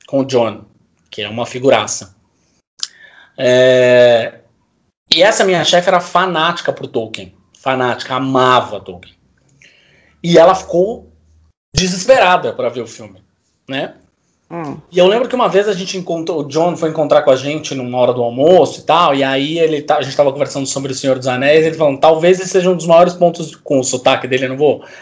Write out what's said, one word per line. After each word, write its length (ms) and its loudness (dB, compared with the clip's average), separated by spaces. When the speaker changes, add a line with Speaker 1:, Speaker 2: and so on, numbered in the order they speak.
Speaker 1:
com 140 -2
o 40 -2
John, 400 -2
que 100 -12
é 80 -8
uma 160 -8
figuraça. 720 -2
É... 1040 4
e 80 2
essa 240 4
minha 180 0
chefe 240 2
era 120 2
fanática 760 -4
por 140 -12
Tolkien, 460 -10
fanática, 560 -4
amava 680 0
Tolkien. 340 -20
E 140 4
ela 180 8
ficou 560 -4
desesperada 800 2
pra 160 -4
ver 120 -10
o 60 -10
filme, 340 -20
né? 280 -8
Speaker 2:
Hum. 260 -10
Speaker 1:
E 80 -2
eu 80 6
lembro 200 2
que 60 -6
uma 160 0
vez 180 2
a 60 -2
gente 240 -8
encontrou, 440 -6
o 60 -8
John 280 -2
foi 140 -4
encontrar 340 0
com 80 2
a 40 6
gente 380 -8
numa 240 -8
hora 160 2
do 80 -4
almoço 600 2
e 20 -20
tal, 320 2
e 80 0
aí 340 -2
ele 240 0
tá, 160 0
a 40 -2
gente 140 -8
tava 160 2
conversando 360 -6
sobre 240 -8
O 40 -6
Senhor 220 -2
dos 100 -6
Anéis, 380 2
ele 100 -2
falando, 240 0
talvez 400 4
esse 100 -8
seja 200 2
um 60 2
dos 100 -8
maiores 280 4
pontos 420 -2
com 240 -2
o 40 -2
sotaque 440 -2
dele, 180 -2
eu 40 -6
não 80 -10
vou 260 0